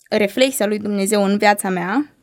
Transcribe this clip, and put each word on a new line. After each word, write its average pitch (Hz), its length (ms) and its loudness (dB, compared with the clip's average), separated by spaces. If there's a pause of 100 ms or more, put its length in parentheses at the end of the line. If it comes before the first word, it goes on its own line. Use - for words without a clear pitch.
(100)
reflexia 214 560 0
lui 208 120 -2
Dumnezeu 208 460 0
în 196 140 2
viața 208 300 2
mea 185 420 -4 (120)